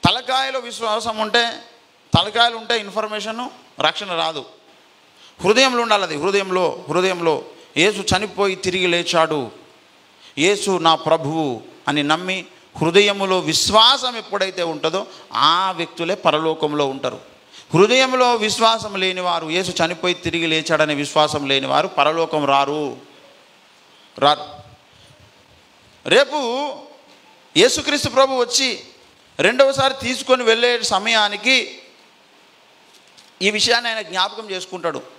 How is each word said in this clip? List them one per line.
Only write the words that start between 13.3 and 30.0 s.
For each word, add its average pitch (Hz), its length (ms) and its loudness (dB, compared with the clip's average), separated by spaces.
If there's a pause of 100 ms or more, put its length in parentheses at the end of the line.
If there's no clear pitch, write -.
విశ్వాసం 226 800 2
ఎప్పుడైతే 190 460 -4
ఉంటుందో 165 440 -4 (260)
ఆ 170 440 4
వ్యక్తులే 165 380 -4
పరలోకంలో 156 720 0
ఉంటారు. 131 440 -8 (420)
హృదయంలో 247 640 4
విశ్వాసం 214 600 0
లేనివారు, 185 520 -2
యేసు 180 240 -2
చనిపోయి 175 420 -2
తిరిగి 170 340 -4
లేచాడనే 156 480 0
విశ్వాసం 147 520 -2
లేనివారు 139 400 0
పరలోకం 156 580 0
రారు, 139 520 0 (1200)
రారు. 147 260 2 (1600)
రేపు 262 280 4 (1200)
యేసుక్రీస్తు 277 520 2
ప్రభు 269 240 2
వచ్చి 247 460 -2 (600)
రెండవసారి 262 600 2